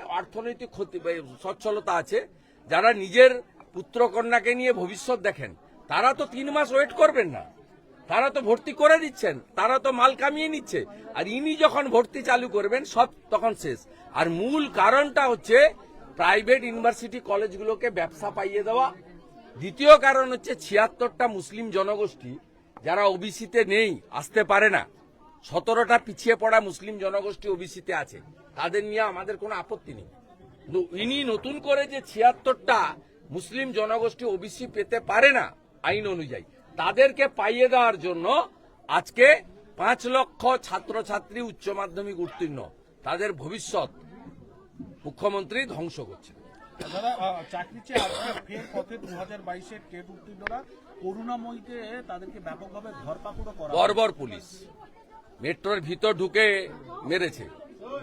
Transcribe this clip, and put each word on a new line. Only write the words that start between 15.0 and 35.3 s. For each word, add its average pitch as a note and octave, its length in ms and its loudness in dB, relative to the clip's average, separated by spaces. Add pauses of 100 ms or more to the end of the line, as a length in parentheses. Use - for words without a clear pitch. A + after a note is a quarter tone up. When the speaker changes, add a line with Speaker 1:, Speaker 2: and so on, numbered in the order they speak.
Speaker 1:
হচ্ছে A#3+ 400 6 (480)
প্রাইভেট G#3+ 480 4
ইউনিভার্সিটি A#3 560 -2
কলেজগুলোকে G#3 680 -2
ব্যবসা F3+ 400 -6
পাইয়ে G3 320 -4
দেওয়া। B3 320 0 (640)
দ্বিতীয় G3 400 8
কারণ C4 340 2
হচ্ছে B3 220 -6
ছিয়াত্তরটা A3+ 760 0
মুসলিম G#3+ 420 -10
জনগোষ্ঠী F#3+ 680 -4 (460)
যারা F#3 200 2
ওবিসিতে G3+ 600 0
নেই, G3 360 2 (100)
আসতে D3+ 340 0
পারে G3+ 260 6
না, D3+ 180 0 (540)
সতেরোটা A3+ 560 2
পিছিয়ে A3+ 380 -2
পড়া A3 240 4
মুসলিম G3+ 380 -6
জনগোষ্ঠী G3 500 -4
ওবিসিতে F3+ 460 -6
আছে, C3+ 260 -6 (360)
তাদের F3 280 -2
নিয়ে G#3+ 160 -2
আমাদের G3 360 -4
কোনো G#3+ 180 -8
আপত্তি F3 400 -10
নেই। G2 100 -18 (580)
কিন্তু F3 340 -4
ইনি C4 280 -4
নতুন B3+ 360 -6
করে C#4 260 0
যে C4+ 200 -10
ছিয়াত্তরটা A3+ 880 2 (340)
মুসলিম A#3 420 -8
জনগোষ্ঠী A3+ 520 -2
ওবিসি G#3 420 -8
পেতে A3+ 340 -4
পারে A#3 320 4